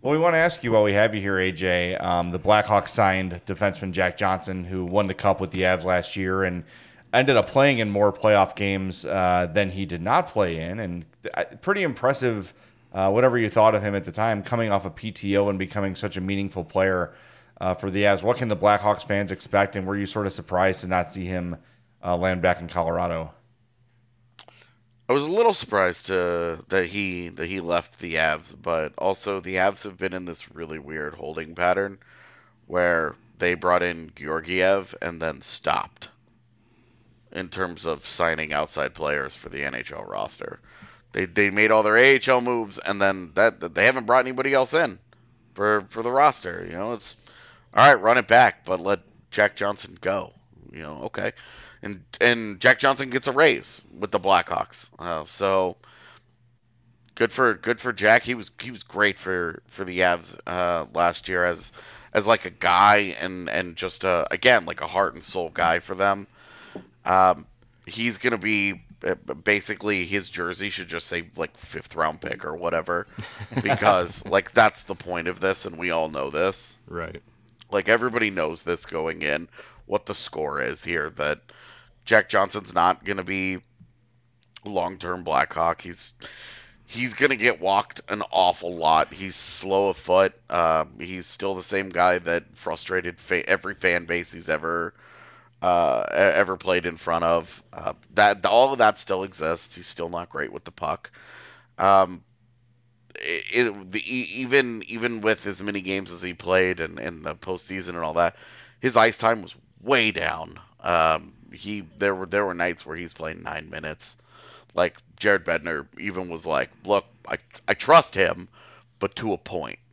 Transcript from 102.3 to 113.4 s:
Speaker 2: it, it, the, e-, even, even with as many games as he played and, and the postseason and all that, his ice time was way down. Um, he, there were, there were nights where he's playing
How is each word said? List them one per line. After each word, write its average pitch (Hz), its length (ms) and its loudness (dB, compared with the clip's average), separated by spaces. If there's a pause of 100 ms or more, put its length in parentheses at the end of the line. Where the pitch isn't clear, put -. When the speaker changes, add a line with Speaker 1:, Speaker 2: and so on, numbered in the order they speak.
Speaker 2:
it, 87 520 -2
it, 98 240 -8
the, 101 80 -6
e-, 117 300 -6 (120)
even, 123 460 0
even 113 340 -6
with 107 240 0
as 92 160 -8
many 101 200 -4
games 95 300 -6
as 87 100 -10
he 90 120 -8
played 92 460 0
and, 82 200 -8
and 78 240 -10
the 78 120 -8
postseason 92 540 -10
and 87 100 -10
all 80 160 -6
that, 85 200 2 (440)
his 123 180 0
ice 113 200 4
time 113 240 0
was 87 140 -18 (260)
way 113 300 2
down. 82 480 -6 (220)
Um, 80 520 2 (180)
he, 101 300 -10 (160)
there 101 180 0
were, 92 100 -10
there 101 200 0
were 92 80 -4
nights 87 320 -4
where 78 100 -10
he's 85 180 -12
playing 80 300 -10